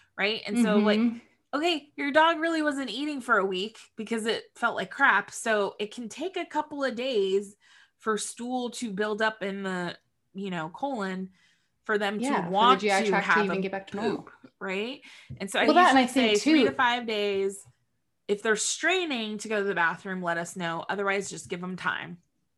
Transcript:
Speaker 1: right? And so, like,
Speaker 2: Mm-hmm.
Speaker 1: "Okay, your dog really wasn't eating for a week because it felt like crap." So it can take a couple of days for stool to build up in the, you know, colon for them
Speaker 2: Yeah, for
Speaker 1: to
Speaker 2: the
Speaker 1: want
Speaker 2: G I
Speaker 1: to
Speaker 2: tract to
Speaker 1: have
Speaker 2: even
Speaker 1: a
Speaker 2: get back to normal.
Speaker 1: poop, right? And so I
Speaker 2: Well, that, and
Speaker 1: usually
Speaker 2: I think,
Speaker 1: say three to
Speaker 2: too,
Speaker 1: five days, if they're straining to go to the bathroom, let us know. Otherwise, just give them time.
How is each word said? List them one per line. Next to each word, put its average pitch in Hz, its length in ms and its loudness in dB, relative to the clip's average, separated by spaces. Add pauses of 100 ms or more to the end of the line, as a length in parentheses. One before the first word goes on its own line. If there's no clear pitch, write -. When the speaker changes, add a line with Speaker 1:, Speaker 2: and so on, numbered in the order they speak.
(180)
Speaker 1:
right? 208 280 -2
And 226 120 -2
so, 214 200 4
like, 208 220 4
Speaker 2:
Mm-hmm. 233 180 2 (340)
Speaker 1:
"Okay, 302 440 -2
your 285 140 -4
dog 311 300 4
really 320 220 0
wasn't 277 280 -2
eating 277 300 -6
for 233 180 2
a 185 80 4
week 196 320 -4 (180)
because 220 300 -4
it 220 180 -2 (120)
felt 220 200 -2
like 185 140 -4
crap." 269 400 4
So 208 480 -2
it 208 160 -6
can 240 140 -10
take 349 280 -8
a 349 100 -4
couple 302 380 -6
of 240 120 -2
days 202 600 0 (420)
for 220 200 0
stool 247 520 -6
to 240 220 -8
build 208 300 -2
up 220 200 0
in 196 200 -6
the, 180 340 -4 (380)
you 190 160 -8
know, 165 200 -6
colon 190 600 -6 (540)
for 214 140 0
them 208 200 -2
Speaker 2:
Yeah, 233 300 0
for 185 120 2
Speaker 1:
to 226 60 8
Speaker 2:
the 247 100 10
Speaker 1:
want - 0 -
Speaker 2:
G 202 140 0
I 196 120 4
Speaker 1:
to 214 80 0
Speaker 2:
tract 190 220 0
to 165 60 6
Speaker 1:
have 170 60 2
Speaker 2:
even 190 140 -2
Speaker 1:
a - 20 -2
Speaker 2:
get 190 120 -4
back 196 160 -8
to - 80 -10
normal. 220 280 -2
Speaker 1:
poop, - 60 -20 (300)
right? 202 420 -6 (360)
And 196 120 -8
so 233 100 0
I - 40 2
Speaker 2:
Well, 311 100 6
that, 349 160 8
and - 0 -
Speaker 1:
usually 262 80 8
Speaker 2:
I 254 80 6
think, 247 260 2
Speaker 1:
say 208 80 4
three 294 240 6
to 185 60 4
Speaker 2:
too, - 20 -2
Speaker 1:
five 247 340 0
days, 202 560 -2 (680)
if 202 140 -2
they're 220 140 2
straining 285 840 -2
to 208 100 -10
go 214 100 -2
to 202 60 0
the 196 100 -2
bathroom, 175 480 -2
let 170 160 0
us 170 180 -8
know. 165 320 -4
Otherwise, 196 420 -2
just - 180 -14
give 180 120 -8
them 185 160 -8
time. 175 420 -6 (400)